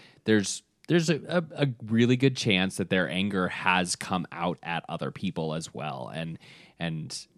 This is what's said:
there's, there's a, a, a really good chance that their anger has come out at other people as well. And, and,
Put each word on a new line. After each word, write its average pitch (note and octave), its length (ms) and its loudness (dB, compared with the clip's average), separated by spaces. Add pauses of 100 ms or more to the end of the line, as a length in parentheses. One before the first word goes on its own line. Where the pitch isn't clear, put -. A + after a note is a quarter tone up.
(240)
there's, G#2 380 2 (260)
there's E3 220 4
a, D3 180 2
a, E3+ 160 0 (200)
a C#3+ 40 0 (160)
really A#2 320 4
good C3 200 4
chance F#2+ 400 2
that F#2+ 140 -4
their F2+ 180 4
anger F#2+ 400 0
has F2+ 460 2
come F#2 380 -4
out E2+ 320 -4
at E2 240 -6
other D#2+ 240 -6
people D#2+ 420 -4
as D#2+ 180 -8
well. C2 400 -8
And, E2 260 -8 (420)
and, D#2+ 360 -6 (220)